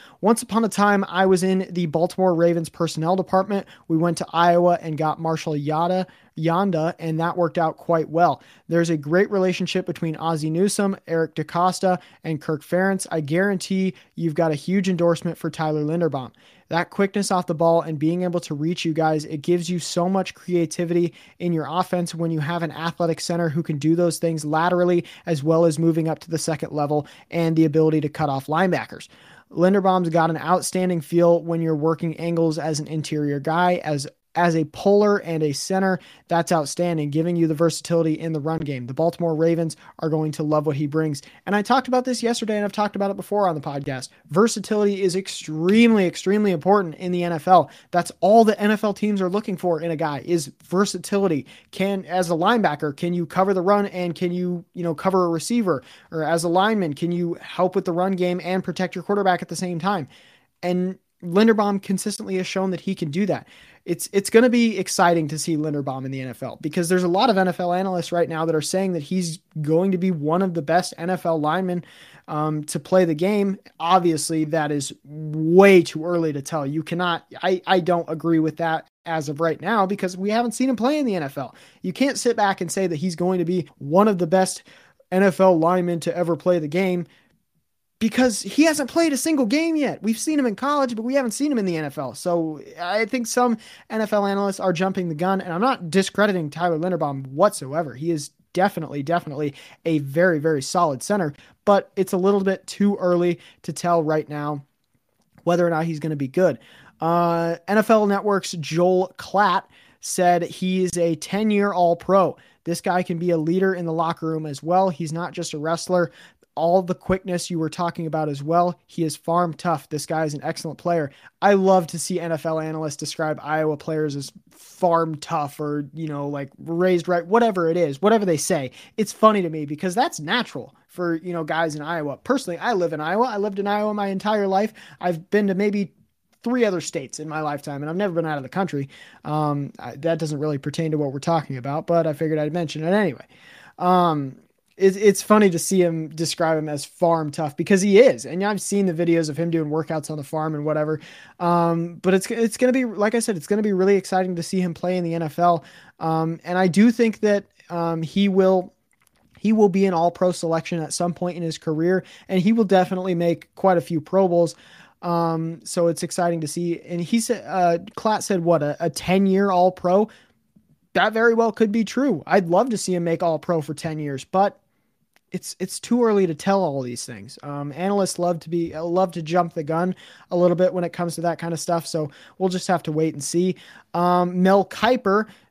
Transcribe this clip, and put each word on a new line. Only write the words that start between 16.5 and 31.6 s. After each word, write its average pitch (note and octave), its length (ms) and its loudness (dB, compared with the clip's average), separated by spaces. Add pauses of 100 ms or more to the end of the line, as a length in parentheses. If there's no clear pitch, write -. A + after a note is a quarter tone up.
That E3+ 200 -2
quickness G3+ 420 -2
off F3+ 160 0
the E3+ 80 -2
ball E3 280 4
and D#3 160 -6
being E3 240 0
able F3 180 -2
to D#3+ 140 -8
reach D#3 300 -4
you D#3+ 100 -2
guys, D#3 320 0
it D3+ 160 -8
gives F3 260 0
you F3+ 100 -4
so F3 300 -2
much F#3+ 260 -2
creativity F3 800 -2 (260)
in F3 140 -2
your D#3 160 -2
offense F3 460 -2
when E3 160 -4
you D#3+ 100 -2
have E3 220 -2
an D#3 100 -4
athletic E3 480 -4
center E3+ 300 -2
who D#3+ 120 -2
can D#3 140 -6
do D#3 180 0
those E3+ 240 0
things D#3+ 240 -2
laterally, F3 600 0 (220)
as D#3+ 160 -2
well E3 240 4
as D#3 120 2
moving E3 300 2
up D#3 120 -6
to - 100 -20
the D#3+ 80 -2
second D#3+ 340 -6
level D3 340 -2 (240)
and E3 260 0
the D#3+ 100 6
ability D#3 340 2
to D3 80 -2
cut D3 220 -2
off C3+ 160 -4
linebackers. D#3 640 -2 (420)
Linderbaum's F#3 580 2
got E3 220 2
an D#3+ 80 -4
outstanding F3 640 -2
feel E3+ 400 4
when E3 180 -4